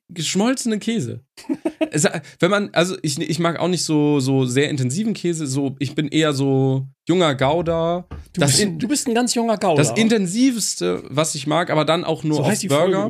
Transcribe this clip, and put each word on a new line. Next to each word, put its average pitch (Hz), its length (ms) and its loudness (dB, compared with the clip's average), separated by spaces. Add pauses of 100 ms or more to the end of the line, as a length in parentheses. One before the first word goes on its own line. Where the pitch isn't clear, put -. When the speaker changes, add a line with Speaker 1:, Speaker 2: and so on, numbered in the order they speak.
(120)
Speaker 1:
geschmolzenen 214 680 -2
Käse. 123 440 -4 (240)
Speaker 2:
<laughs> 277 60 -2 (360)
Speaker 1:
Es, - 180 0 (320)
wenn 175 100 2
man, 208 220 0
also 175 300 0
ich, 143 180 -4
ich 165 180 -4
mag 170 220 0
auch 170 80 0
nicht 175 160 0
so, 147 340 2
so 135 280 2
sehr 135 220 2
intensiven 147 460 -2
Käse, 160 320 -4
so, 135 320 -2
ich 139 160 -6
bin 156 140 -2
eher 151 240 0
so 135 560 2 (200)
junger 160 280 2
Gouda. 165 720 0 (240)
Speaker 2:
Du - 80 -2
Speaker 1:
Das 139 100 4
Speaker 2:
bist 135 120 4
ein, 202 80 2
Speaker 1:
in-, 165 100 -8
Speaker 2:
du 208 80 -4
bist 285 180 -2
ein 233 80 0
ganz 240 200 2
junger 226 240 0
Gouda. 180 220 2
Speaker 1:
das - 160 2
intensivste, 214 1120 0
was 156 280 -2
ich 135 100 -8
mag, 156 240 0
aber 151 140 2
dann 170 180 0
auch 156 220 -4
nur 151 140 2
Speaker 2:
So 147 40 0
Speaker 1:
auf 135 60 2
Speaker 2:
heißt 208 160 0
die 190 40 -4
Folge 170 280 4
Speaker 1:
Burger. 202 140 0